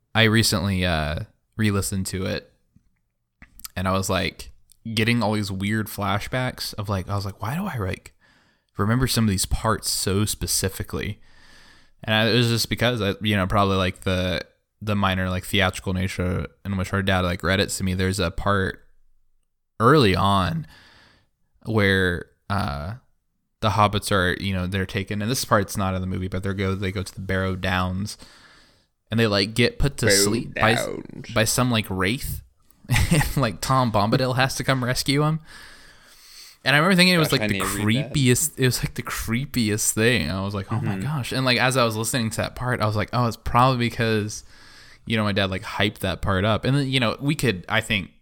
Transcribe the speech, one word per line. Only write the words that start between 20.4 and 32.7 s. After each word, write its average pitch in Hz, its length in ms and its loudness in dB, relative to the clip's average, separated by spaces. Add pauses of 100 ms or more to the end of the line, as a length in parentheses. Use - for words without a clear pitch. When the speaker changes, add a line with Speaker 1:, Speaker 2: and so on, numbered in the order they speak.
Speaker 1:
where, 95 580 2 (240)
uh, 95 460 -4 (640)
the 110 120 0
hobbits 104 400 2
are, 90 300 2
you 98 120 -2
know, 90 120 -2
they're 95 220 -2
taken, 101 340 -6
and 107 80 -4
this 117 160 -2
part's 104 320 0
not 92 160 0
in 92 80 -2
the 92 60 -4
movie, 92 200 -4
but 92 140 -4
they 98 140 -4
go, 95 180 0
they 95 180 -4
go 95 120 -4
to - 100 -12
the 95 80 -12
Barrow 95 340 -2
Downs, 92 640 -2 (920)
and 110 80 -2
they, 117 100 4
like, 101 260 0
get 120 260 2
put 139 180 2
to 113 100 2
Speaker 2:
Barrow 98 180 6
Speaker 1:
sleep 113 280 -2
by, 110 220 2
Speaker 2:
Downs. 50 280 -4 (300)
Speaker 1:
by 110 120 2
some, 123 260 2
like, 107 180 2
wraith, 95 520 -2 (240)
<laughs> - 240 -20